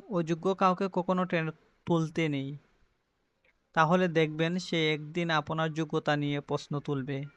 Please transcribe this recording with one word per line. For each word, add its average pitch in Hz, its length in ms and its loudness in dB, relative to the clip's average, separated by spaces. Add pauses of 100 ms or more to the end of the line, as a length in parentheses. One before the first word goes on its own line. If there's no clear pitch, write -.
অযোগ্য 170 460 0
কাউকে 190 380 2
কখনো 180 320 0
টেনে 165 260 -2 (340)
তুলতে 165 440 0
নেই, 139 280 -4 (1160)
তাহলে 175 340 4
দেখবেন 160 520 0
সে 160 340 0
একদিন 156 360 -4
আপনার 160 440 0
যোগ্যতা 156 420 0
নিয়ে 143 260 0
প্রশ্ন 143 380 -4
তুলবে। 139 440 -4 (140)